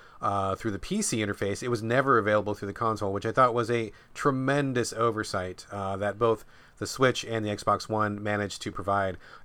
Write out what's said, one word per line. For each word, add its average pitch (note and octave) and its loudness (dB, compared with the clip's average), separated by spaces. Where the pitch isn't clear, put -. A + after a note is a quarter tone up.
uh, G2 0
through A2 -4
the G2 -6
P G#3 -2
C A#2+ -2
interface. G2+ -2
It B2 -4
was A#2+ 0
never B2+ 4
available G#2 4
through G2+ -6
the G2+ -6
console, G#2+ 0
which G2 -2
I A2+ 0
thought B2 4
was A#2 0
a A2+ 0
tremendous C3+ 0
oversight, G#2+ -2
uh, G2 -4
that G2+ -2
both A2+ 2
the G2 -4
Switch B2+ 2
and A2+ -4
the G#2 -2
Xbox G#2 0
One G#2 0
managed G#2 -2
to G#2 -6
provide. G2 0